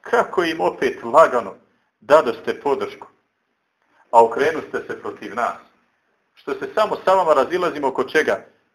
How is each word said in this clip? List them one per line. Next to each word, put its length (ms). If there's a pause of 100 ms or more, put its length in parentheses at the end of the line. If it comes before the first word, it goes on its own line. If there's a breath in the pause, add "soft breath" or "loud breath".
Kako 420
im 180
opet 420
lagano 520 (440)
dadoste 600
podršku, 480 (1040)
a 120
okrenuste 640
se 140
protiv 340
nas. 220 (760)
Što 200
se 220
samo 300
sa 80
vama 200
razilazimo 540
oko 160
čega? 420 (300)